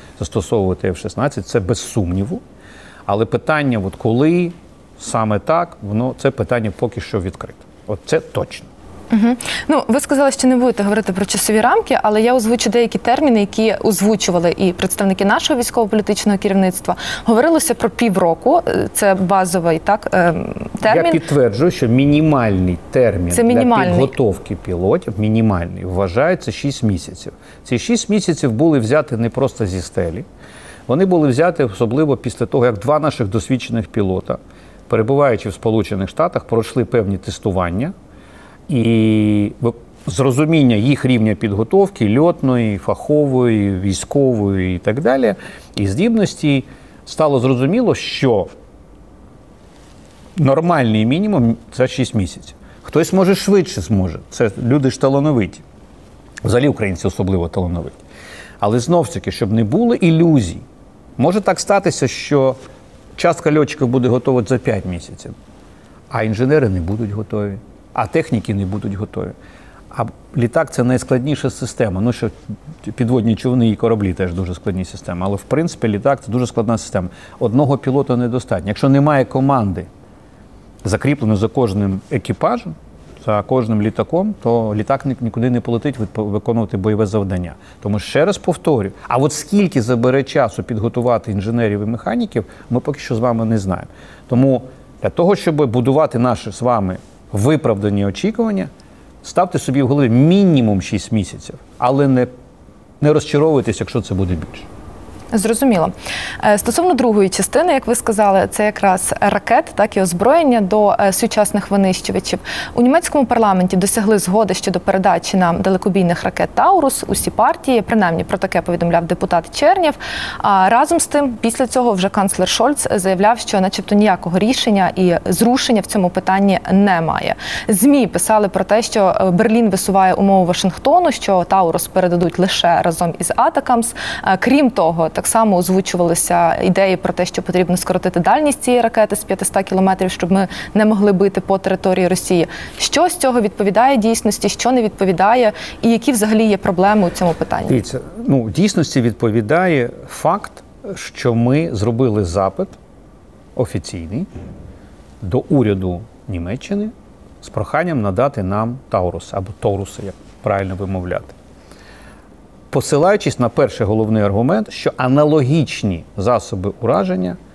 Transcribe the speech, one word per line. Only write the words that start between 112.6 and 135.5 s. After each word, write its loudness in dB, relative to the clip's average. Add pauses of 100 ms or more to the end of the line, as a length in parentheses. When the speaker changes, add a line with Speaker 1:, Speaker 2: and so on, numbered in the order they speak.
Speaker 2:
У 2
німецькому 2
парламенті 2
досягли 2
згоди 0
щодо -4
передачі 0
нам 2
далекобійних 0
ракет -2
"Таурус". 2
Усі -2
партії, 0
принаймні 0
про -4
таке -2
повідомляв 0
депутат -2
Чернєв. 2 (440)
А 2
разом 4
з -4
тим, 0
після 0
цього 2
вже 0
канцлер 0
Шольц 0
заявляв, 2
що -2
начебто -2
ніякого 2
рішення 2
і 4 (120)
зрушення 2
в -4
цьому 0
питанні 2 (120)
немає. 2 (340)
змі 4
писали 2
про -2
те, 2
що, 2
е, 2
Берлін 4
висуває 2
умову 4
Вашингтону, 2
що 0
"Таурус" 0
передадуть 0
лише 2
разом 0
із -4
"Атакамс". 0 (300)
Е, 2
крім 4
того, 0
так -4
само 2